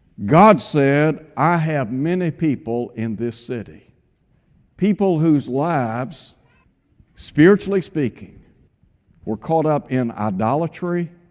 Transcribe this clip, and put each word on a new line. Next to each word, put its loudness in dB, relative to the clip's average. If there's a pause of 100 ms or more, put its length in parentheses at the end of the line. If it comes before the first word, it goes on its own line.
(260)
God 6
said, 0 (120)
"I 2
have -2
many -2
people -4
in -4
this -6
city." -12 (840)
People 0
whose 2
lives, -4 (800)
spiritually 2
speaking, -6 (840)
were -6
caught -2
up -2
in -2
idolatry -4 (200)